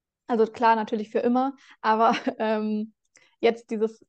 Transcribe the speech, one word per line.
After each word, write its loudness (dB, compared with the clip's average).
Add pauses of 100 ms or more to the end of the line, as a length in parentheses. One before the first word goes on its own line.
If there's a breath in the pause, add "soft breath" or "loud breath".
(260)
Also 2
klar, 2
natürlich -6
für -2
immer, 0 (260 loud breath)
aber, 2
<laughs> -4
ähm, -4 (480 soft breath)
jetzt 0
dieses, -4